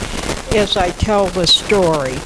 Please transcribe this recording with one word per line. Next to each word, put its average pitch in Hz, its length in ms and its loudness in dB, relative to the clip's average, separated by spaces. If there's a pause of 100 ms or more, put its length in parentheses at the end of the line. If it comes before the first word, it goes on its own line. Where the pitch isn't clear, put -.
(540)
as 202 240 2
I 185 140 0
tell 202 360 0
the 175 180 -2
story. 160 800 2